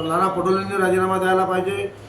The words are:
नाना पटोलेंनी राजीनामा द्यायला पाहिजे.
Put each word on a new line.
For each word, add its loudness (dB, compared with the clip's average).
नाना 2
पटोलेंनी 0
राजीनामा 2
द्यायला 2
पाहिजे. -2